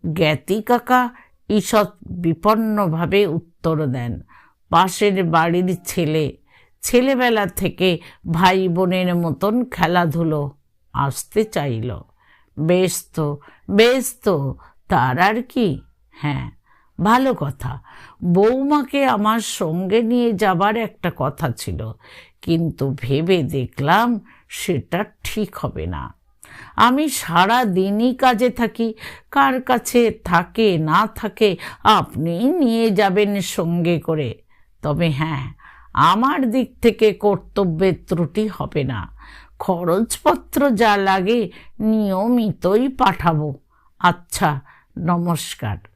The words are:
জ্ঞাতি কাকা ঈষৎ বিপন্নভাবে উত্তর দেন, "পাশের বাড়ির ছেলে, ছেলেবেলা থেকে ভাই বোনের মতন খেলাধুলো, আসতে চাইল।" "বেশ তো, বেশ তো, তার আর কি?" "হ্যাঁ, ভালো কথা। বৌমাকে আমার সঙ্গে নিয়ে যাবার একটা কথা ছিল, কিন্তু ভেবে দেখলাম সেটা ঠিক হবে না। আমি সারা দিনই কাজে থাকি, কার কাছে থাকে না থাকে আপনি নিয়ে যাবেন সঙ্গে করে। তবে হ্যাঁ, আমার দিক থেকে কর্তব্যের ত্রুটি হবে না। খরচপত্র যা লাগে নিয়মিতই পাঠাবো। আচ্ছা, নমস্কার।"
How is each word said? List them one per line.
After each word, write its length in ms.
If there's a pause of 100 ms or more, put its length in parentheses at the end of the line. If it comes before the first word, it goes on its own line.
(120)
জ্ঞাতি 500
কাকা 480 (400)
ঈষৎ 420 (180)
বিপন্নভাবে 1160
উত্তর 600
দেন, 340 (480)
"পাশের 560
বাড়ির 600
ছেলে, 520 (460)
ছেলেবেলা 640
থেকে 520 (320)
ভাই 380
বোনের 460
মতন 500
খেলাধুলো, 840 (420)
আসতে 520
চাইল।" 560 (580)
"বেশ 460 (100)
তো, 240 (320)
বেশ 540
তো, 320 (320)
তার 300
আর 240
কি?" 380 (300)
"হ্যাঁ, 400 (520)
ভালো 320
কথা। 480 (420)
বৌমাকে 840
আমার 340
সঙ্গে 640
নিয়ে 300
যাবার 440
একটা 400
কথা 340
ছিল, 420 (500)
কিন্তু 580
ভেবে 420
দেখলাম 760 (280)
সেটা 560 (200)
ঠিক 320
হবে 300
না। 320 (580)
আমি 320
সারা 560
দিনই 500
কাজে 360
থাকি, 440 (360)
কার 320
কাছে 480 (140)
থাকে 540
না 360
থাকে 420 (260)
আপনি 720
নিয়ে 380
যাবেন 500
সঙ্গে 600
করে। 420 (400)
তবে 280
হ্যাঁ, 440 (380)
আমার 580
দিক 300
থেকে 320
কর্তব্যের 840 (120)
ত্রুটি 460
হবে 320
না। 280 (460)
খরচপত্র 1120
যা 260
লাগে 540 (300)
নিয়মিতই 1080
পাঠাবো। 640 (440)
আচ্ছা, 640 (380)
নমস্কার।" 800 (200)